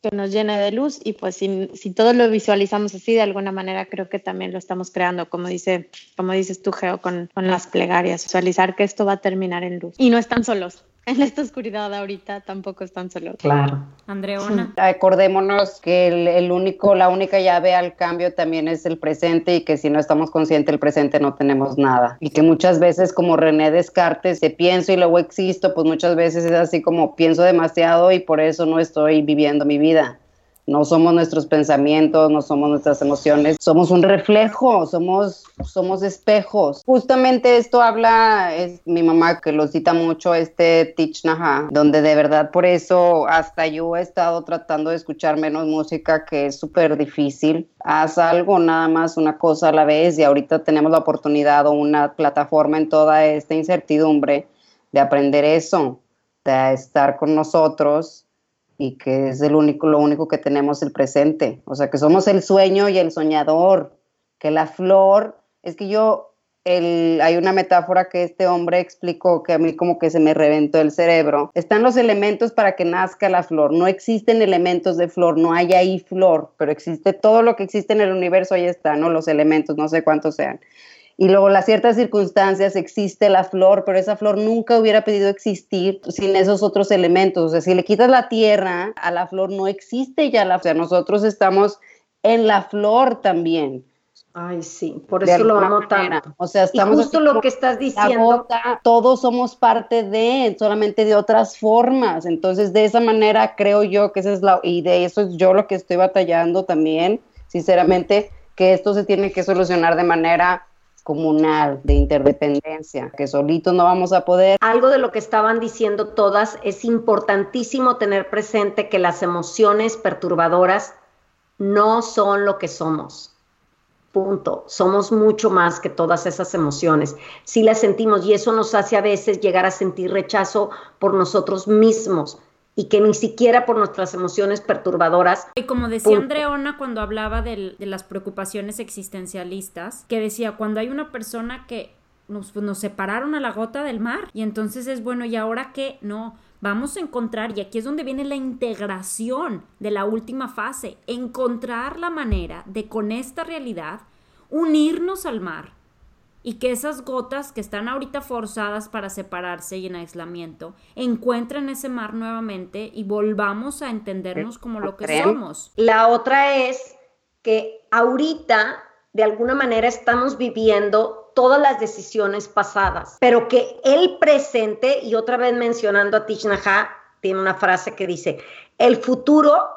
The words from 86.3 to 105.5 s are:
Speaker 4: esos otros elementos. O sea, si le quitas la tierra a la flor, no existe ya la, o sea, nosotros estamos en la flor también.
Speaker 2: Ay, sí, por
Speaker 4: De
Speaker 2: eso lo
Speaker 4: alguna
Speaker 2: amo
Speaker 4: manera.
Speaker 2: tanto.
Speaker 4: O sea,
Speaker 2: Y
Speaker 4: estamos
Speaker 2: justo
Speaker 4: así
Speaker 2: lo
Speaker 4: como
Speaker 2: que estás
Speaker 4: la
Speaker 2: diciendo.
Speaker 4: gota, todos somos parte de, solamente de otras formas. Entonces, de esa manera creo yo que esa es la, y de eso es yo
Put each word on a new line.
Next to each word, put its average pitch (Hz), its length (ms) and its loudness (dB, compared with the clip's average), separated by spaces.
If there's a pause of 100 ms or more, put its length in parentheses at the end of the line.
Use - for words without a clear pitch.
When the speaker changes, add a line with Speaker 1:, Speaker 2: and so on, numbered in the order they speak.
Speaker 4:
esos 196 260 2
otros 202 280 0
elementos. 185 520 2
O 160 60 0
sea, 165 100 0
si 185 160 0
le 185 80 2
quitas 214 260 4
la 247 200 4
tierra 208 640 0
a - 160 -6
la 175 160 -4
flor, 190 240 -4
no 190 160 -4
existe 254 640 -4
ya 208 140 2
la, 185 100 2
o 180 60 -2
sea, 165 120 0
nosotros 175 520 0
estamos 202 560 2 (420)
en 226 240 4
la 202 140 2
flor 220 580 2
también. 165 640 -2 (500)
Speaker 2:
Ay, 170 300 -10
sí, - 460 -12
por 190 160 -2
Speaker 4:
De 175 80 6
Speaker 2:
eso 196 100 4
lo 220 140 4
Speaker 4:
alguna 190 100 2 (120)
Speaker 2:
amo 208 100 -8
Speaker 4:
manera. 185 320 -2
Speaker 2:
tanto. 151 160 -20
Speaker 4:
O 180 100 -6
sea, 196 140 0
Speaker 2:
Y 185 60 6
Speaker 4:
estamos 196 280 2
Speaker 2:
justo 302 220 2
Speaker 4:
así 302 80 2
Speaker 2:
lo 294 60 6
Speaker 4:
como 220 100 0
Speaker 2:
que 254 80 0
estás 254 240 -2
Speaker 4:
la 226 60 -6
Speaker 2:
diciendo. 226 460 0
Speaker 4:
gota, 240 560 0
todos 233 380 4
somos 247 380 -2
parte 226 460 0
de, 226 540 0
solamente 208 460 0
de 214 120 4
otras 214 420 2
formas. 220 680 2
Entonces, 185 460 -2
de 214 140 4
esa 226 160 2
manera 220 560 2
creo 208 260 2
yo 202 300 0
que 196 80 -4
esa 196 100 -2
es 190 100 -4
la, 190 220 4
y 175 200 -2
de 180 200 2
eso 180 160 -4
es 185 160 -2
yo 185 180 4